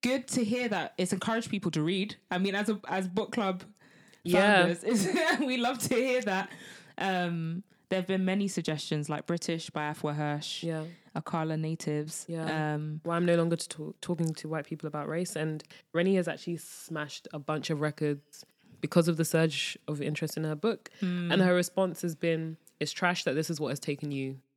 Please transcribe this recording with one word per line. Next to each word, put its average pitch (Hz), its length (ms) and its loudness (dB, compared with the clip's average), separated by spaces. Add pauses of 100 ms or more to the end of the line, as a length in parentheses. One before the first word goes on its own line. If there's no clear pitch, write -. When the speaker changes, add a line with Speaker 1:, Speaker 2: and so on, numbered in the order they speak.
Speaker 1:
good 254 220 2
to 247 160 0
hear 240 260 0
that 180 300 -2
it's 185 140 0
encouraged 220 360 0
people 185 220 -2
to 156 100 0
read. 190 340 0 (140)
I 180 80 0
mean, 190 180 2
as 208 140 0
a, 208 180 0
as 190 200 0
book 208 240 -2
club 190 320 -2 (600)
Speaker 2:
Yeah. 196 400 6
Speaker 1:
founders, 175 200 2
it's, 254 560 2
<laughs> - 0 -
we 262 180 0
love 240 220 2 (100)
to 262 60 2
hear 254 260 4
that. 196 280 -2 (480)
Um, 175 680 0 (260)
there 185 100 2
have 180 80 -2
been 190 180 2
many 196 220 2
suggestions, 156 600 -2
like 147 160 -2
British 165 460 -2
by 151 200 -2
Afua 151 240 -2
Hirsch, 147 480 -2
Speaker 2:
Yeah. 160 200 -4 (320)
Speaker 1:
Akala 160 440 -2
Natives. 156 680 -4
Speaker 2:
Yeah. 156 480 -2
Speaker 1:
Um, 151 280 -6
Speaker 2:
Why 170 120 0
I'm 175 100 2
no 170 100 6
longer 170 200 4
to - 140 -4
talk, 156 320 -12
talking 165 340 0
to - 120 -10
white 156 180 -4
people 156 220 -8
about 147 200 -6
race. 170 280 -2
And 156 280 -2 (300)
Rennie 185 240 4
has 175 100 2
actually 170 300 -6
smashed - 760 -10
a 156 60 -8
bunch 151 300 -2
of 147 120 -2
records 147 640 -4 (360)
because 165 260 4
of 165 100 2
the 160 80 2
surge 160 520 2 (100)
of 147 140 -4
interest 151 360 -2
in 160 60 -2
her 156 120 -2
book. 208 340 -2 (120)
Speaker 1:
Mm. 175 320 -2
Speaker 2:
And 190 80 6
her 180 140 6
response 180 460 0
has 170 140 -2
been, 160 420 -2 (220)
"It's 151 120 -2
trash 180 320 0
that 143 100 2
this 151 160 0
is 156 120 -4
what 139 80 0
has 143 100 -4
taken 147 320 -4
you 135 260 -4 (200)